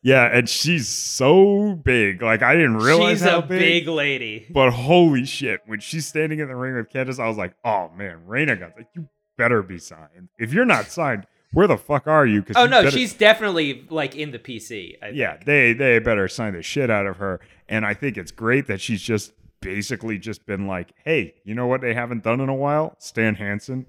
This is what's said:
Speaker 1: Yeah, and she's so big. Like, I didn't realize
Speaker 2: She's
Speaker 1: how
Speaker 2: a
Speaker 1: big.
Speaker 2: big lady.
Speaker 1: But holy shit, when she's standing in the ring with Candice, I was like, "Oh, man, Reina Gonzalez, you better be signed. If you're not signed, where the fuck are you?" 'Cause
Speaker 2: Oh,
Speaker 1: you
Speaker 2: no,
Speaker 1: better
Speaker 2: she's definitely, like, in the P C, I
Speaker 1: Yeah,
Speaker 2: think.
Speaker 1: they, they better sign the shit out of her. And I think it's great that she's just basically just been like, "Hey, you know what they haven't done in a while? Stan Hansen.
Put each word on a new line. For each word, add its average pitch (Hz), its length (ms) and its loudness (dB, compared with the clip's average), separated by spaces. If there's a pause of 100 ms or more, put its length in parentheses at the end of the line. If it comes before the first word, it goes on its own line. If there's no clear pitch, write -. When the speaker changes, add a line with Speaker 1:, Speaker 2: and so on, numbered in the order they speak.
Speaker 1:
Yeah, 127 300 6
and 120 160 2
she's 151 400 -2
so 196 840 4
big. 117 480 0
Like, 113 200 2
I 127 120 4
didn't 135 240 4
realize 156 400 4
Speaker 2:
She's 180 100 2
Speaker 1:
how 170 120 2
Speaker 2:
a - 20 -8
Speaker 1:
big. 180 160 -4 (260)
Speaker 2:
big 151 40 -6
lady. 131 600 -4
Speaker 1:
But 131 220 4
holy 135 560 4
shit, 117 400 -6
when 110 140 -8
she's 156 260 -10
standing 156 320 -4
in 147 100 -6
the 127 80 -12
ring 127 180 -6
with 117 160 -6
Candice, 131 320 -6
I 113 60 -4
was 110 80 -4
like, 92 160 -6 (140)
"Oh, 95 280 -2
man, 87 300 -14
Reina 123 320 -2
Gonzalez, 90 300 -18 (100)
you 160 140 -16 (260)
better 117 260 2
be 92 160 -12
signed. 80 600 -20
If 113 160 -6
you're 240 100 4
not 139 220 0
signed, 131 400 -4 (260)
where 202 140 4
the 143 100 2
fuck 143 300 -4
are 156 180 4
you?" 104 180 2
'Cause - 140 -4
Speaker 2:
Oh, 247 80 6
Speaker 1:
you 247 60 2
Speaker 2:
no, 262 140 6
Speaker 1:
better 139 120 4
Speaker 2:
she's 254 160 -2
definitely, 202 800 2
like, 143 260 -6
in 151 140 -10
the 120 80 -14
P 120 200 -12
C, 98 440 -14
I 104 80 -14
Speaker 1:
Yeah, 117 220 -4
Speaker 2:
think. - 120 -18
Speaker 1:
they, 135 300 4
they 123 240 4
better 107 300 0
sign 107 260 -6
the 82 80 -10
shit 135 260 -4
out 104 160 0
of 92 140 -6
her. 95 200 -6 (300)
And 107 160 -4
I 104 80 -2
think 110 240 -6
it's 87 160 -14
great 123 360 -2
that 98 120 -6
she's 107 220 -6
just - 320 -4 (260)
basically 104 560 -8
just 98 300 -14
been 98 200 -6
like, 92 260 -8 (120)
"Hey, 151 300 -2 (100)
you 104 100 -10
know 123 120 -4
what 131 160 -2
they 120 100 -2
haven't 120 300 -6
done 117 180 -2
in 135 80 -2
a 135 60 -4
while? 147 460 -2
Stan 110 340 -2
Hansen. 104 540 -8